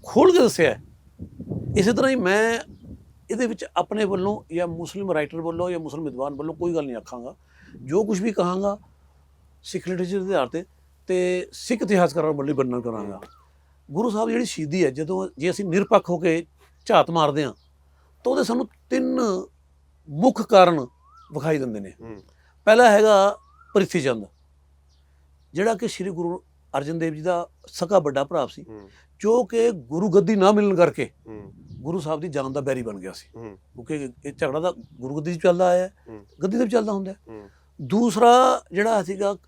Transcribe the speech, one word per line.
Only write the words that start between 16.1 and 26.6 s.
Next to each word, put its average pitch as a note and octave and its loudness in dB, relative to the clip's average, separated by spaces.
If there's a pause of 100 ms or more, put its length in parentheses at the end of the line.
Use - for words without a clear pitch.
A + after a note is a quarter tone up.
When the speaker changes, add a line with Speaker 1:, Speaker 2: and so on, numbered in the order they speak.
Speaker 1:
ਹੋ F3 0
ਕੇ E3 0 (400)
ਝਾਤ F3 4
ਮਾਰਦੇ D3+ 2
ਹਾਂ, A#2+ -6 (720)
ਤਾਂ B3+ 0
ਉਹਦੇ C#4 0
ਸਾਨੂੰ A#3 -2 (220)
ਤਿੰਨ B3+ -2 (880)
ਮੁੱਖ F3+ 0
ਕਾਰਨ F3 6 (520)
ਵਿਖਾਈ D3+ -2
ਦਿੰਦੇ A#2 -6
ਨੇ। F#2+ -16
Speaker 2:
ਹੂੰ। A2+ -18 (480)
Speaker 1:
ਪਹਿਲਾ A3+ 8
ਹੈਗਾ G3+ 6 (380)
ਪ੍ਰਿਥੀ F#3 2
ਚੰਦ, A#2+ -2 (1300)
ਜਿਹੜਾ G#3+ 0
ਕਿ G#3+ -6
ਸ਼੍ਰੀ F#3 -8
ਗੁਰੂ F3 -6 (360)